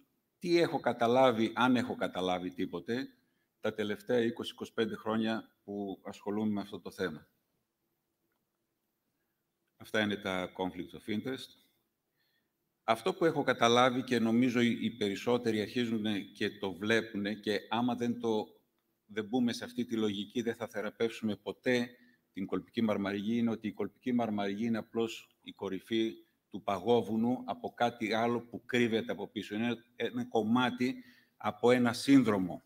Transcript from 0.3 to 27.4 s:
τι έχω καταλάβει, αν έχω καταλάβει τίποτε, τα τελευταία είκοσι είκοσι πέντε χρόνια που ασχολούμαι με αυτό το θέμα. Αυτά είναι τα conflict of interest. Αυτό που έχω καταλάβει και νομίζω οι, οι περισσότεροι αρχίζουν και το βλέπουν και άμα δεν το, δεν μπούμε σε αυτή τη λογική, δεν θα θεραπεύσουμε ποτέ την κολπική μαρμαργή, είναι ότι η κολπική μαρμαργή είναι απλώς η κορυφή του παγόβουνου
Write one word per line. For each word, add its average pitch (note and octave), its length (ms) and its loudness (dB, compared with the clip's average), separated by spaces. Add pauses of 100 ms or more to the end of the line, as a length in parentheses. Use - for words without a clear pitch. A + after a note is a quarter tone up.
τι E3+ 200 2
έχω D#3 220 2
καταλάβει, A#2+ 720 4
αν B2 220 4
έχω G#2+ 180 0
καταλάβει F2+ 560 -2
τίποτε, G#2+ 580 -6 (520)
τα A2 140 -4
τελευταία G#2 460 -2
είκοσι A2+ 320 -2
είκοσι - 200 -10
πέντε G#2 240 -4
χρόνια A2 540 -2 (140)
που G2+ 400 -8
ασχολούμαι G#2 480 -4
με G2+ 80 -2
αυτό G2+ 200 -10
το - 100 -12
θέμα. E2+ 380 -6 (2500)
Αυτά A2 240 -2
είναι G#2 160 2
τα F#2 400 -4
conflict F2 420 -6
of - 160 -6
interest. B2+ 340 -6 (1400)
Αυτό A2+ 300 0
που E3+ 100 0
έχω D3 180 2
καταλάβει B2 640 4
και B2 140 2
νομίζω A#2 420 4
οι, A#2 200 2
οι A2 100 -2
περισσότεροι A2 680 0
αρχίζουν G#2+ 720 -2
και G#2 180 -2
το G2 220 -6
βλέπουν G#2 680 -2
και G#2 280 -2
άμα A#2+ 260 0
δεν A#2+ 260 -4
το, A2 260 0 (580)
δεν G#2 200 -6
μπούμε A#2+ 280 0
σε A2+ 120 -8
αυτή A#2 200 -6
τη A2+ 120 -6
λογική, G#2 460 -2
δεν A2+ 120 -2
θα A2 140 -8
θεραπεύσουμε G#2+ 680 -4
ποτέ B2 540 -2 (420)
την F#2+ 140 -6
κολπική F#2+ 360 -4
μαρμαργή, G2+ 540 0
είναι A#2 140 0
ότι G#2+ 180 -4
η F#2+ 40 -8
κολπική G#2+ 400 -6
μαρμαργή G#2 540 -2
είναι A2 120 -2
απλώς A2+ 640 -6
η - 120 -16
κορυφή A2 600 -2 (380)
του G2 120 -10
παγόβουνου A2 840 2